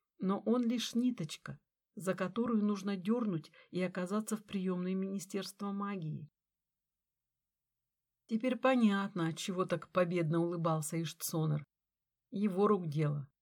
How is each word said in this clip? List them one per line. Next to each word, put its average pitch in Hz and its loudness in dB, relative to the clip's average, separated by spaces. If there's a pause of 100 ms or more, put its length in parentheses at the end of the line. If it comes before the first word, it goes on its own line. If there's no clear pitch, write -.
(180)
но 190 0
он 240 2
лишь 233 -2
ниточка — 233 -2 (340)
за 185 -2
которую 208 0
нужно 202 0
дернуть 196 -2 (180)
и 175 -4
оказаться 185 -2
в 214 -14
приемной 185 -2
Министерства 196 -6
магии. 185 -6 (2000)
Теперь 233 0
понятно, 202 4
отчего 180 -2
так - -2
победно 170 2
улыбался 165 0
Иштсонер. 156 -2 (680)
Его 202 2
рук 190 4
дело. 147 0 (140)